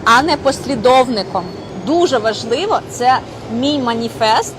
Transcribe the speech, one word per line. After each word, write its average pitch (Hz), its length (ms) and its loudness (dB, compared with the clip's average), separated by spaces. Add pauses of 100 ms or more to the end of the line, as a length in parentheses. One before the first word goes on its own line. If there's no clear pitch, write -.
а 233 180 6
не 302 160 0
послідовником. 247 1040 2 (420)
Дуже 294 320 2
важливо, 226 640 -2 (120)
це 247 280 2 (340)
мій 277 260 0
маніфест. 233 800 0